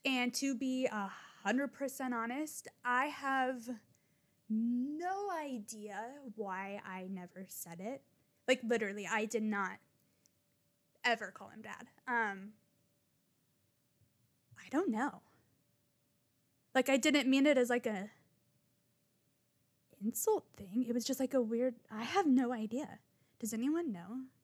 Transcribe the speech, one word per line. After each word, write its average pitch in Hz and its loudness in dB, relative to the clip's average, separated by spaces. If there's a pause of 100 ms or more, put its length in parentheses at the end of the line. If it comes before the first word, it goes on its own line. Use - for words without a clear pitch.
And 247 2
to 277 0
be 262 -2
a 202 -2 (320)
hundred 254 0
percent 262 -6
honest, 240 -4 (180)
I 247 4
have 262 0 (800)
no 294 0
idea 226 -6 (220)
why 196 -4
I 185 -8
never 185 -8
said 170 -12
it. 247 -8 (460)
Like, 262 4
literally, 208 0
I 214 2
did 220 -2
not 202 0 (1300)
ever 226 0
call - -16
him 220 -18
dad. 214 -14 (200)
Um, 214 -2 (2000)
I - -20
don't 339 2
know. 226 0 (1500)
Like, 262 4
I 269 6
didn't 262 4
mean 269 6
it 262 8
as, 247 4
like, 247 2
a 208 -2 (1900)
insult 370 2 (100)
thing. 208 -2
It 233 0
was 240 0
just, 269 0
like, 262 0
a 262 6
weird, 233 0 (160)
I 220 -6
have 339 2
no 254 6
idea. 226 -4 (400)
Does 214 -4
anyone 294 0
know? 190 -8 (220)